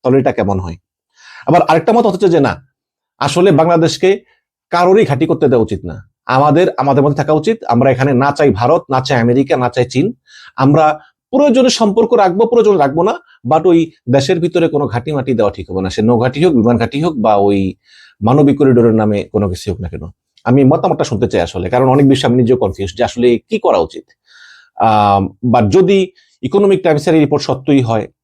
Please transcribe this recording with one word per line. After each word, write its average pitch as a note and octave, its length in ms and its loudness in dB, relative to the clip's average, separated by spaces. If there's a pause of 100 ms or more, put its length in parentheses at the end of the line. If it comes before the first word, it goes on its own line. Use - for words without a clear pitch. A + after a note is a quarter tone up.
তাহলে C3 140 2
এটা C3 180 -2
কেমন G2 220 -2
হয়? E2+ 180 -10 (680)
আবার E3+ 240 2
আরেকটা E3 240 0
মত A#3 120 0
হচ্ছে F#3+ 240 0
যে E3 100 2
না, A#2 140 0 (680)
আসলে E3+ 300 0
বাংলাদেশকে E3 580 2 (640)
কারোরই F3+ 380 2
ঘাঁটি C#3+ 160 -2
করতে D#3+ 260 -2
দেওয়া A2+ 160 2
উচিত - 180 -8
না, E2 100 -12 (300)
আমাদের, D3 420 2 (100)
আমাদের C3+ 260 0
মধ্যে C#3+ 180 0
থাকা D3+ 120 -2
উচিত। D#3+ 240 -2 (120)
আমরা A#2+ 220 2
এখানে C3+ 220 -2
না C3+ 180 0
চাই C#3+ 200 0
ভারত, B2+ 300 0 (120)
না C3 80 0
চাই C3 240 -2
আমেরিকা, C3+ 320 0
না B2 120 -2
চাই B2 240 -2
চীন, C3+ 120 0 (580)
আমরা D3+ 220 4 (480)
প্রয়োজনে C4 460 2
সম্পর্ক A3 340 0
রাখবো, G3 380 2
প্রয়োজনে G#3 320 2
রাখবো C#3+ 200 0
না, G#3+ 100 0 (360)
but D#3+ 220 2
ওই E3+ 80 4 (360)
দেশের C#3 240 0
ভিতরে E3+ 340 0
কোনো C#3+ 140 -2
ঘাঁটি A#2 240 -6
মাটি C3+ 220 -4
দেওয়া G#2+ 180 0
ঠিক F#2 160 -12
হবে F#2+ 140 -6
না, F#2 80 -4
সে G#2+ 120 -6
নৌঘাঁটি B2 420 0
হোক, F3 160 2
বিমান A#2 180 2
ঘাঁটি A#2 240 -4
হোক, E3 120 -2 (120)
বা A2 80 4 (140)
ওই G2+ 120 0 (640)
মানবিক C#3 360 2
করিডোরের A#2+ 440 2
নামে G#2+ 180 -2 (120)
কোনো G#2 200 -2
কিছু - 200 -10
হোক - 120 -8
না E2+ 60 -10
কেন। - 140 -12 (420)
আমি C3 160 2 (100)
মতামতটা D#3+ 380 -2
শুনতে A2 220 -2
চাই F#2+ 100 0
আসলে, F2 320 -6
কারণ C3 160 0
অনেক C#3 220 2
বিষয় C3+ 180 0
আমি B2 120 0
নিজেও B2 220 2
কনফিউজ G2 340 -6
যে A#2+ 60 -2
আসলে A#2+ 240 -2 (220)
কি G#3+ 100 -4
করা - 280 0
উচিত। - 180 -18 (720)
আম, G#2 440 2 (320)
but A#2+ 120 2 (100)
যদি F#3+ 220 2 (460)
ইকোনমিক G3 400 0
টাইমসের D#3+ 320 0
এই D#3 100 4
রিপোর্ট C#3+ 180 -2
সত্যই C3+ 380 0
হয় A2+ 240 -2 (180)